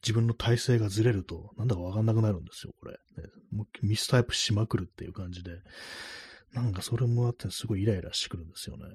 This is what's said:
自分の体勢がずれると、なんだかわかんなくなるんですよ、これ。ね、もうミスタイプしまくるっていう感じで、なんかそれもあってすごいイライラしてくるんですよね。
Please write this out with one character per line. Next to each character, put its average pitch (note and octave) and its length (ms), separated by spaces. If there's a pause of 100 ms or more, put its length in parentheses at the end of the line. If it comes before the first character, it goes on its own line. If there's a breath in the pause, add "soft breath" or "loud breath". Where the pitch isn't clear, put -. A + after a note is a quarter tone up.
自 A2 120
分 A2+ 120
の A#2 80
体 A#2+ 220
勢 A#2+ 240
が G#2+ 80
ず G#2 160
れ A#2+ 80
る G2 140
と、 - 320
な G#2+ 80
ん - 20
だ A2+ 80
か F2 60
わ F2+ 120
か G#2+ 60
ん A2 60
な A2+ 80
く A2+ 80
な G#2+ 100
る F2+ 80
ん C#2+ 60
で - 80
す - 120
よ、 - 140
こ - 80
れ。 - 60
ね、 - 360 (220)
も G#2+ 120
う - 220
ミ G#2+ 120
ス - 100
タ B2+ 120
イ A#2 40
プ - 100
し - 200
ま G#2+ 140
く - 100
る F#2 120
っ - 60
て - 80
い G2 60
う - 20
感 F2+ 220
じ F2+ 100
で、 F2+ 80 (1000 loud breath)
な A#2+ 80
ん A#2+ 100
か F2+ 100
そ - 140
れ B2 120
も A#2+ 200
あ A#2+ 40
っ - 20
て - 180
す - 160
ご A2 80
い F#2+ 80
イ - 20
ラ A2 100
イ F2+ 60
ラ - 120
し - 100
て - 60
く F#2 80
る E2 80
ん - 20
で F2 80
す - 140
よ - 80
ね。 - 180